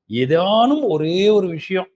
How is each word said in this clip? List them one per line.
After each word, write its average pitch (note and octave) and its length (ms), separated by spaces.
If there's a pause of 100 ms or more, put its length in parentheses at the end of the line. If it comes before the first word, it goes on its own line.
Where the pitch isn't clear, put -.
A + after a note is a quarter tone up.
ஏதானும் G3 760
ஒரே E3+ 420
ஒரு G#3 180
விஷயம், F3+ 480